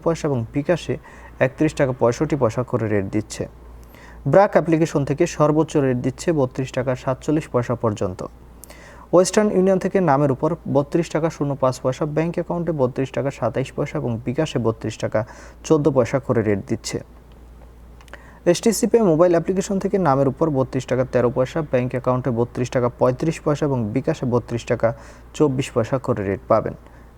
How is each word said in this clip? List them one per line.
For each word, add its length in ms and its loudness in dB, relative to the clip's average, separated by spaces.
পয়সা 260 -2
এবং 100 0
বিকাশে 380 -2
একত্রিশ 340 0
টাকা 220 2
পঁয়ষট্টি 420 2
পয়সা 260 0
করে 240 -2
রেট 120 2
দিচ্ছে। 280 -4
ব্র্যাক 240 6
অ্যাপ্লিকেশন 540 2
থেকে 140 2
সর্বোচ্চ 380 2
রেট 200 2
দিচ্ছে 240 -2
বত্রিশ 380 -2
টাকা 140 -2
সাতচল্লিশ 500 -2
পয়সা 200 0
পর্যন্ত। 360 -2
ওয়েস্টার্ন 420 4
ইউনিয়ন 300 4
থেকে 120 0
নামের 260 4
উপর 140 -2
বত্রিশ 400 0
টাকা 200 0
শূন্য 160 -2
পাঁচ 220 2
পয়সা, 200 -2
ব্যাংক 220 0
অ্যাকাউন্টে 340 -4
বত্রিশ 360 0
টাকা 120 -2
সাতাইশ 380 -2
পয়সা 240 -4
এবং 100 -4
বিকাশে 400 -2
বত্রিশ 380 -2
টাকা 160 0
চোদ্দ 180 4
পয়সা 280 2
করে 220 2
রেট 240 0
দিচ্ছে। 280 -6
এসটিসি 400 2
পে 60 6
মোবাইল 240 6
অ্যাপ্লিকেশন 480 0
থেকে 140 -2
নামের 240 4
উপর 160 -2
বত্রিশ 340 -2
টাকা 120 0
তেরো 240 2
পয়সা, 220 -2
ব্যাংক 240 0
অ্যাকাউন্টে 440 0
বত্রিশ 360 -2
টাকা 120 2
পঁয়ত্রিশ 460 0
পয়সা 240 0
এবং 100 0
বিকাশে 380 -2
বত্রিশ 380 -2
টাকা 180 2
চব্বিশ 380 2
পয়সা 300 0
করে 240 -2
রেট 220 -2
পাবেন। 240 2